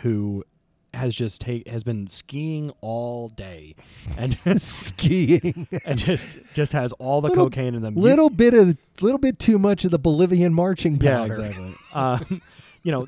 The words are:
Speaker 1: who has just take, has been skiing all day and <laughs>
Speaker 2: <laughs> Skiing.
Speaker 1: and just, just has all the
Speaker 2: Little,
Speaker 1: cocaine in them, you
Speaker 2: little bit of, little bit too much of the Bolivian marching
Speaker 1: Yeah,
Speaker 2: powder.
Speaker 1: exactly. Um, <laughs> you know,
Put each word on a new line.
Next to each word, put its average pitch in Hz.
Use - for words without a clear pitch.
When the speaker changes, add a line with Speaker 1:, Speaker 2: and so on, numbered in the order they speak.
Speaker 1:
who 104
has 123
just 113
take, 120
has 113
been 107
skiing 151
all 120
day 87
and 123
<laughs> -
Speaker 2:
<laughs> 196
Skiing. 165
Speaker 1:
and 139
just, -
just 147
has 127
all 139
the 147
Speaker 2:
Little, 359
Speaker 1:
cocaine 127
in 113
them, 107
you 170
Speaker 2:
little 285
bit 233
of, 185
little 247
bit 220
too 214
much 196
of 180
the 170
Bolivian 170
marching 170
Speaker 1:
Yeah, 139
Speaker 2:
powder. 110
Speaker 1:
exactly. 95
Um, 135
<laughs> -
you 165
know, 131